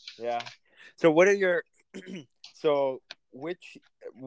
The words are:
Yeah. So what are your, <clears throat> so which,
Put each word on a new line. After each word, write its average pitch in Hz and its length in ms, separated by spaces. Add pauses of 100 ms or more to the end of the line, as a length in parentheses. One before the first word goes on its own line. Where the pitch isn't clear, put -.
(180)
Yeah. 117 240 (560)
So 165 140
what 175 160
are 202 60
your, 185 300 (300)
<clears throat> 190 100 (520)
so 139 460 (300)
which, 156 460 (500)